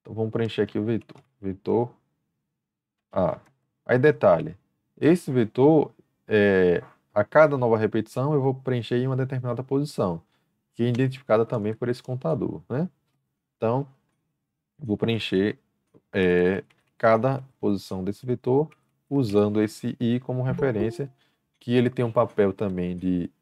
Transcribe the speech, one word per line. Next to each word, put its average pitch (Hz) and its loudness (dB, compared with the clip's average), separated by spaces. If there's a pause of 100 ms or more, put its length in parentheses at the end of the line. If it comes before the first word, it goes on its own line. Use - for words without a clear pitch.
Então, 107 -16
vamos 110 -4
preencher 113 -2
aqui 104 -2
o 104 -2
vetor, 110 -6 (200)
vetor 98 -4 (1160)
A. 92 -2 (480)
Aí, 120 2
detalhe, 90 4 (440)
esse 165 2
vetor, 131 2 (340)
é, 95 4 (320)
a 104 0
cada 151 4
nova 117 2
repetição, 110 -2
eu 147 0
vou 131 0
preencher 123 -4
em 127 0
uma 131 -2
determinada 127 -6
posição, 131 -4 (520)
que - -4
é 120 0
identificada 120 0
também 110 -4
por 120 -6
esse 120 -6
contador, 123 -6
né? 151 -4 (680)
Então, 123 -2 (920)
vou 107 -4
preencher, 107 -2 (540)
é, 90 2 (340)
cada 120 2 (180)
posição 98 -4
desse 98 -10
vetor 127 -2 (400)
usando 104 2
esse 113 -6
i 123 0
como 127 -6
referência, 127 -2 (480)
que - -6
ele 123 4
tem 127 -2
um 113 -4
papel 107 2
também 90 -6
de 90 -2 (120)